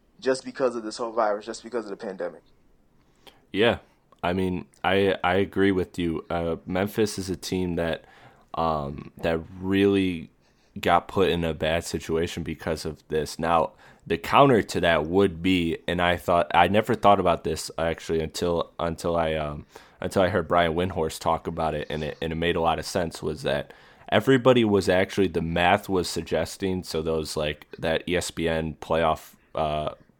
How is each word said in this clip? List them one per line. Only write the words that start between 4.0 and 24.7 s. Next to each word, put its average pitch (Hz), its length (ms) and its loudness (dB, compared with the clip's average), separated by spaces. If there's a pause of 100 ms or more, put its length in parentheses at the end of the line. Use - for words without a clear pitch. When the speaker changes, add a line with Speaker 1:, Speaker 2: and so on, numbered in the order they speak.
Speaker 2:
I 87 100 0
mean, 92 340 -2 (160)
I, 95 400 2
I 90 120 2
agree 98 380 2
with 92 260 -2
you. 82 300 -2
Uh, 82 280 -2 (100)
Memphis 101 520 -2
is 95 120 -8
a 87 60 -4
team 90 400 -4
that, 85 280 -4 (500)
um, 73 640 -4
that 82 220 -2 (200)
really 95 720 2 (500)
got 85 280 4
put 92 220 2
in 85 140 0
a 80 100 -2
bad 80 300 -2
situation 82 580 -4
because 80 420 -6
of 76 240 -10
this. 76 300 -4
Now, 82 340 2 (340)
the 87 100 -2
counter 123 460 6
to - 180 -4
that 82 260 4
would 87 360 2
be, 87 440 2
and 87 140 -2
I 87 160 4
thought, 87 380 2
I 87 140 8
never 107 260 2
thought 101 260 6
about 87 240 0
this 80 320 -6
actually 82 440 -2
until, 82 600 -2
until 85 360 -2
I, 80 180 0
um, 76 320 -6 (340)
until 92 220 0
I 90 60 4
heard 87 200 0
Brian 85 260 4
Windhorst 87 440 -2
talk 82 280 -2
about 82 280 -4
it, 73 160 -6
and 78 120 -4
it, 73 200 -6
and 82 100 -4
it 80 40 -6
made 85 200 0
a 85 40 0
lot 82 180 0
of 78 80 -8
sense, 85 360 -6
was 76 200 -6
that 71 300 -4 (360)
everybody 123 560 4
was 98 240 2